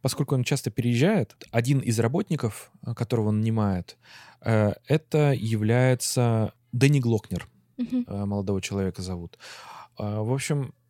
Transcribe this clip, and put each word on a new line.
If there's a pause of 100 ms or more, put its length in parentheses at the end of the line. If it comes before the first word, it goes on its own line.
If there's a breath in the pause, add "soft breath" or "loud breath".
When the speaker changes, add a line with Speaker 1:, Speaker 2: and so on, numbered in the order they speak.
Speaker 1:
поскольку
он
часто
переезжает, (160)
один
из
работников, (140)
э,
которого
он
нанимает, (460 loud breath)
э, (140)
это
является (180)
Дэнни
Глокнер. (300)
Speaker 2:
Мгм.
Speaker 1:
Э,
молодого
человека
зовут. (600 loud breath)
А,
в
общем (160)